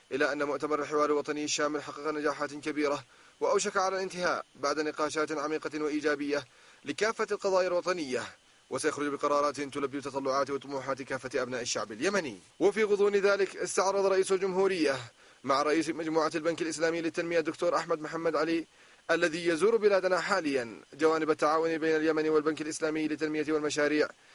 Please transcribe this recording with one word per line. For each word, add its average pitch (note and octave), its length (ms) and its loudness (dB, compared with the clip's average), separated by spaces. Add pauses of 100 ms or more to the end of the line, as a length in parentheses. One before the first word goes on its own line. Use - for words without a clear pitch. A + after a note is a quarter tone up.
(120)
إلى C3+ 200 2
أن D3 100 -2
مؤتمر D3 400 -2
الحوار D3 220 0
الوطني D3 400 -2
الشامل D3 380 -2
حقق C#3+ 280 -8
نجاحات D3 440 -4
كبيرة D3 500 -2 (360)
وأوشك G3 360 0
على F#3+ 200 0
الانتهاء F3 480 -2 (100)
بعد C#3+ 260 -2
نقاشات D3+ 520 -2
عميقة D3+ 500 -4
وإيجابية C#3+ 640 -2 (400)
لكافة G#3+ 460 -2
القضايا F#3+ 380 2
الوطنية، E3+ 540 -2 (480)
وسيخرج C#3+ 360 0
بقرارات C#3+ 540 0
تلبي C#3 400 -4
تطلعات C3+ 500 -2
وطموحات C3+ 520 -6
كافة C3 400 -4
أبناء B2 200 -4
الشعب A2+ 300 -4
اليمني. C#3+ 460 -2 (220)
وفي G3+ 240 4
غضون G3+ 320 4
ذلك G3 400 2
استعرض G3 500 0
رئيس F#3+ 260 4
الجمهورية F#3 640 2 (480)
مع C3+ 180 4
رئيس D3+ 260 2
مجموعة D#3+ 460 0
البنك E3 280 -2
الإسلامي D#3+ 380 0
للتنمية E3+ 380 0
الدكتور D#3+ 380 0
أحمد E3 240 -2
محمد D#3+ 360 -2
علي D#3+ 300 0 (440)
الذي E3+ 360 2
يزور E3+ 300 4
بلادنا F#3 440 4
حاليا C#3 600 -2 (140)
جوانب D#3+ 360 2
التعاون D#3+ 480 2
بين D#3+ 180 2
اليمن D#3 320 2
والبنك D3+ 340 2
الإسلامي D#3 460 -2
للتنمية D3+ 400 -2
والمشاريع D3 600 2 (260)